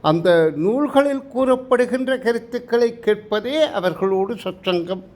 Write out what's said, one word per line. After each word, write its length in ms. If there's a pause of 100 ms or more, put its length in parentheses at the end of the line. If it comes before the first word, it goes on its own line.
அந்த 520
நூல்களில் 680
கூறப்படுகின்ற 960
கருத்துக்களை 800
கேட்பதே 760
அவர்களோடு 600
சச்சங்கம் 680 (140)